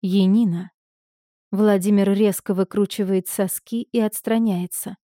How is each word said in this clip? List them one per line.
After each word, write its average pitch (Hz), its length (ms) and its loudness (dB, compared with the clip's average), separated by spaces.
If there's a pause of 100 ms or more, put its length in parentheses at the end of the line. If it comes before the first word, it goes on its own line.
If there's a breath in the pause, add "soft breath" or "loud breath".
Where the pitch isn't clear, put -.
Янина. 190 680 2 (800)
Владимир 196 600 2
резко 202 400 0
выкручивает 190 760 -2
соски - 540 -6
и - 180 -4
отстраняется 214 1040 -4